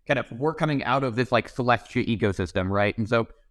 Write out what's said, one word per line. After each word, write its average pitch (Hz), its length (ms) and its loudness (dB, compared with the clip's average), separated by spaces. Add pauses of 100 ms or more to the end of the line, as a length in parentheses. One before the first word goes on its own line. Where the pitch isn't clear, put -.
kind 139 100 2
of 113 140 -6
we're 143 220 -2
coming 151 280 0
out 135 220 0
of 120 100 -2
this, 120 160 0
like, 113 200 2
Celestia 120 540 0
ecosystem, 98 640 0
right? 101 300 0
And 107 100 -4
so 117 200 0 (220)